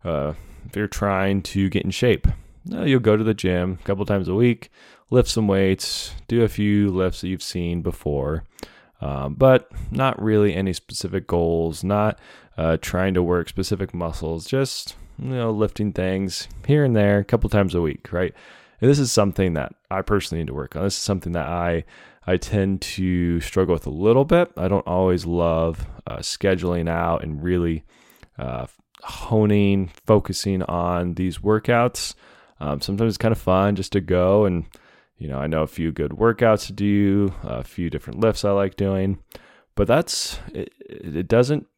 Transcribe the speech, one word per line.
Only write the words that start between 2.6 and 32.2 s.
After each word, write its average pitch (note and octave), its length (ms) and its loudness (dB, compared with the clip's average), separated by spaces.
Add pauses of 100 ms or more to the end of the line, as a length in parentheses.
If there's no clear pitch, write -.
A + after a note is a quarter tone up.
uh, - 120 -6
you'll C3+ 160 4
go A2 180 4
to A2 60 0
the A2 100 2
gym F#2 480 0
a - 20 -20
couple G2+ 220 -2
times F#2+ 220 0
a F2+ 80 -2
week, A#2+ 340 2 (400)
lift A#2+ 200 4
some A2 180 0
weights, F#2+ 680 0 (140)
do A#2 160 2
a G#2+ 40 4
few G#2 420 2
lifts F#2 320 -2
that F#2 60 -6
you've F#2 160 -6
seen F2 380 -4
before, D2 600 -4 (580)
um, C#2+ 320 -6
but C3 360 4 (220)
not C3+ 300 -2
really G#2 320 4
any F#2+ 200 -2
specific - 540 -8
goals, E2 560 0
not, G#2 360 0 (380)
uh, D#2+ 200 2
trying F#2 360 -2
to F2+ 100 2
work F2 260 0
specific F#2+ 440 -4
muscles, E2 520 -6
just, - 500 -4 (240)
you C3 100 -8
know, A#2+ 220 -2
lifting G#2 400 0
things F#2 560 -4 (180)
here D3 200 4
and A#2+ 100 2
there G2+ 240 4
a G2 60 -2
couple A2+ 240 0
times F#2+ 260 2
a F2 60 2
week, - 320 -4
right? F2 200 -2 (500)
And B2+ 60 6
this C#3+ 100 6
is C3 140 0
something F#2+ 400 2
that C#2+ 200 -4 (160)
I F#2+ 120 -2
personally F2+ 420 -2
need - 40 -6
to - 60 -8
work C#2 220 -10
on. D2+ 80 -4
This G2 120 -2
is - 60 -8
something F2+ 320 -2
that D2+ 140 -4
I, E2+ 380 -2 (420)
I F#2 80 2
tend G2 460 0
to F2 580 0
struggle F2+ 340 0
with D#2 140 -2
a C2+ 40 -6
little A2+ 340 2
bit. E3+ 320 2
I F#2 100 -4
don't G2 180 0
always F2+ 400 2
love, E2 600 0 (180)
uh, - 120 -10
scheduling F2 720 -2
out E2+ 340 -2
and D2+ 180 -8
really, E2+ 440 0 (520)
uh, B1 300 -8 (360)
honing, G2+ 880 2 (140)
focusing G2 580 2
on F2 500 -2
these F2+ 240 -2
workouts. A#2 800 0 (440)